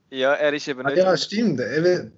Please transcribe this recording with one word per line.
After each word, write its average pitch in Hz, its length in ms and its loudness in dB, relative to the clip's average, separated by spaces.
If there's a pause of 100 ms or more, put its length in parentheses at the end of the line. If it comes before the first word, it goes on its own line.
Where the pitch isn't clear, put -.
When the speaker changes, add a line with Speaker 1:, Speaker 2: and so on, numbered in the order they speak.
(120)
Speaker 1:
Ja, 135 220 2
er 147 200 2
ist 151 160 -6
eben 131 160 -8
Speaker 2:
Ah, - 60 -2
Speaker 1:
nicht 147 60 0
Speaker 2:
ja, 185 200 4
stimmt. 202 420 -2
Eben 147 580 0